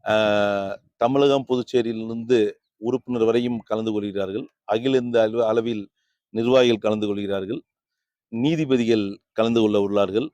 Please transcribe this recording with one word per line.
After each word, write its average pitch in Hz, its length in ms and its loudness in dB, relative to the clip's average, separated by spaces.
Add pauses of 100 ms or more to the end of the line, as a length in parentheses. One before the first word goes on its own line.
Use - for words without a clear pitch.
ஆ, 104 680 0 (200)
தமிழகம், 139 480 2
புதுச்சேரியிலிருந்து 117 1040 -2 (260)
உறுப்பினர் 120 460 -4
வரையும் 120 360 0
கலந்து 110 320 -4
கொள்கிறார்கள். 101 580 -6 (140)
அகில 123 340 0
இந்திய 120 260 2
அளவு-, 113 220 0
அளவில் 110 460 -2 (380)
நிர்வாகிகள் 120 480 4
கலந்து 107 300 -2
கொள்கிறார்கள். 101 540 -4 (680)
நீதிபதிகள் 117 920 0 (140)
கலந்து 117 280 2
கொள்ள 104 180 2
உள்ளார்கள். 101 540 0